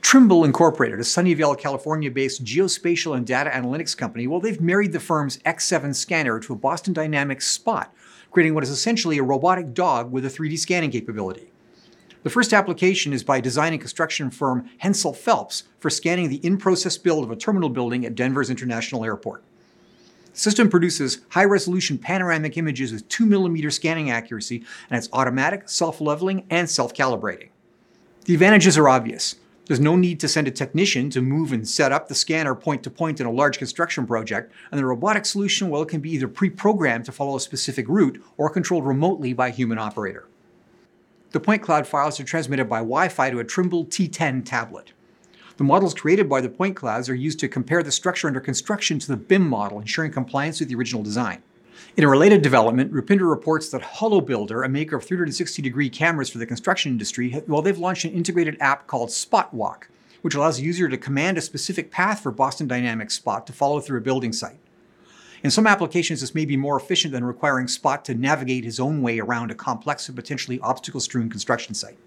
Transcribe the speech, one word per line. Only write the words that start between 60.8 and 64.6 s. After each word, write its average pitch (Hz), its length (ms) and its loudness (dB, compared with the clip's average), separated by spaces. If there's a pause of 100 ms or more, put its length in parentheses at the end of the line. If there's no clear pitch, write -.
to 127 100 -2
command 151 400 -2
a 170 40 -4
specific 165 500 -8
path 202 300 0
for 135 100 -6
Boston 135 360 -2
Dynamics 120 460 -4
Spot 113 320 -4
to - 60 -18
follow 143 300 0
through 139 160 -6
a 113 40 -4
building 127 300 -2
site. - 280 -10 (840)